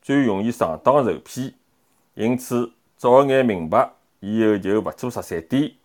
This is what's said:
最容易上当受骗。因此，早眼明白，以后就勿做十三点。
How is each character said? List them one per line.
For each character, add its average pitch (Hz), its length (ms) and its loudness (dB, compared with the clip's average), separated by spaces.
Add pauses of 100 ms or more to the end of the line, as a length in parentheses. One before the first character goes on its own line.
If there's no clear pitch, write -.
最 143 240 0
容 98 160 0
易 117 120 -2
上 82 320 -4
当 135 200 4
受 85 140 -2
骗。 - 340 -12 (640)
因 117 240 -2
此， 120 340 -6 (240)
早 131 280 6
眼 135 200 2
明 90 240 -4
白， 110 220 2 (300)
以 110 240 -2
后 107 120 4
就 98 240 0
勿 82 120 -6
做 123 180 -8
十 107 100 -8
三 87 280 -8
点。 139 260 -2 (100)